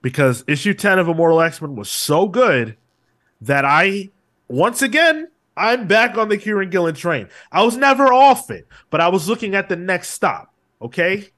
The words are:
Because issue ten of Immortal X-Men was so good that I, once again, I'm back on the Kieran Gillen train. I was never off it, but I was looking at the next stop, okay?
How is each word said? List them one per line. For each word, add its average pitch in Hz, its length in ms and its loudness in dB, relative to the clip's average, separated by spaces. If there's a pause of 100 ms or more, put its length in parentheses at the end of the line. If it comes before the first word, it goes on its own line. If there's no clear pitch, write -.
Because 127 440 0
issue 151 280 -2
ten 202 240 0
of 170 100 0
Immortal 165 320 2
X-Men 156 360 -4
was 104 140 -12
so - 380 0
good 170 480 0 (640)
that 139 240 0
I, 190 460 0 (380)
once 202 340 0
again, 311 460 0 (280)
I'm 226 300 -2
back 208 300 2
on 220 120 -2
the 208 100 -2
Kieran 202 320 -4
Gillen 170 240 -2
train. 151 340 -6 (240)
I 185 120 2
was 240 120 0
never 269 360 4
off 262 380 4
it, 92 160 -12 (240)
but 160 100 0
I 170 80 4
was 180 200 0
looking 214 260 -4
at 196 140 -2
the 180 80 -2
next 180 340 -6
stop, - 420 -6 (280)
okay? 180 580 -4